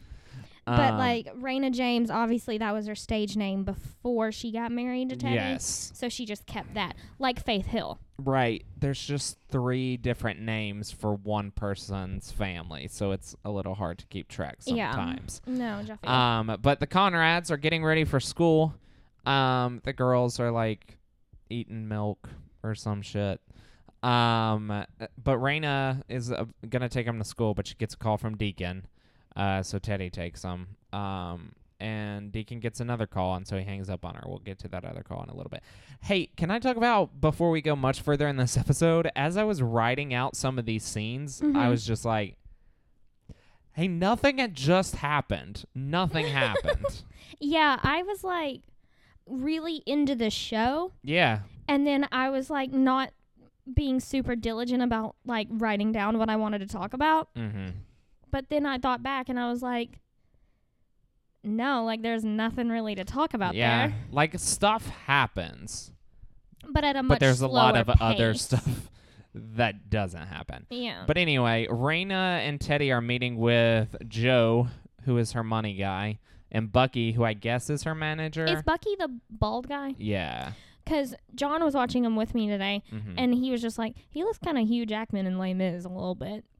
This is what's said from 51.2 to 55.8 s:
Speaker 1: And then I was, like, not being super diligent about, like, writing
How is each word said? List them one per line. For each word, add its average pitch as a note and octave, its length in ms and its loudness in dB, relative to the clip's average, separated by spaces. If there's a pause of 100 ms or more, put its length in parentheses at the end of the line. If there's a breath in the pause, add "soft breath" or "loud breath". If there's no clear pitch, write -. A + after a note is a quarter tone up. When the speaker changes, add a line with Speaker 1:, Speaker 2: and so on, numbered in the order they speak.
Speaker 1:
And C#4+ 180 4
then C#4+ 260 2
I C4 180 0
was, C4+ 200 -2
like, C4+ 220 -2
not C4 400 4 (640)
being C4 260 2
super B3+ 380 -2
diligent A#3+ 440 0
about, A3+ 440 0
like, A3+ 260 -2
writing A3 400 0